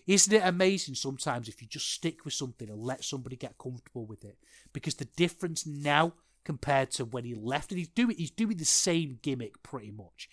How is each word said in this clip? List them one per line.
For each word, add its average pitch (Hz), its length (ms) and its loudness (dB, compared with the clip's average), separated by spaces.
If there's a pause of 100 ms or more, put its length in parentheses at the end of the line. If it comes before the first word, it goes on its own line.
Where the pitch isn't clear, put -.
isn't 196 280 6
it 214 120 8
amazing 185 500 2
sometimes 131 520 -4
if - 140 -14
you 113 60 -16
just - 240 -6
stick - 340 -4
with 147 80 -6
something 123 360 -8
and 107 100 -10
let 127 240 -6
somebody 131 340 -8
get - 200 -12
comfortable 120 480 -12
with 107 200 -16
it? 104 120 -20 (360)
Because - 220 -4
the - 100 -8
difference 170 600 0
now 147 480 4 (300)
compared 139 460 0
to - 160 -4
when 120 200 -8
he 120 100 -8
left, 127 360 -4
and 185 60 -4
he's 170 120 -6
doing, 233 280 2
he's 160 140 -4
doing 214 260 0
the 156 80 -4
same 156 560 2
gimmick 123 400 -4
pretty 107 300 -12
much. - 420 -18